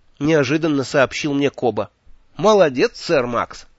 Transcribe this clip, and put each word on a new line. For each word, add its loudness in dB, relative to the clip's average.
неожиданно 0
сообщил -2
мне 0
Коба. -4
«Молодец, 2
сэр 0
Макс». -6